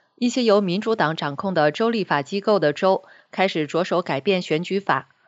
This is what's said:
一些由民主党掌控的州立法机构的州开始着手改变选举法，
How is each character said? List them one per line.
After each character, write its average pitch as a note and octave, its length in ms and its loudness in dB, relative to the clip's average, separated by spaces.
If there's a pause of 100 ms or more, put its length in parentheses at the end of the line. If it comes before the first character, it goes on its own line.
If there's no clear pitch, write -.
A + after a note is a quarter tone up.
(180)
一 A#3+ 120 -2
些 B3 140 -2
由 G#3 180 4
民 F#3 200 -2
主 A3+ 140 -2
党 D#3+ 200 0
掌 C#3+ 200 -6
控 F#3+ 180 -4
的 D3+ 180 4
州 A3+ 180 -2
立 A3+ 140 -2
法 D3 200 0
机 G3 180 -6
构 G#3 180 2
的 D3+ 140 2
州 F#3+ 300 0 (280)
开 F#3+ 160 2
始 D#3+ 200 -2
着 E3 160 -2
手 F3+ 180 0
改 C#3+ 180 -4
变 F#3 220 0
选 E3 220 -2
举 F#3+ 160 -4
法， C3+ 300 -2 (180)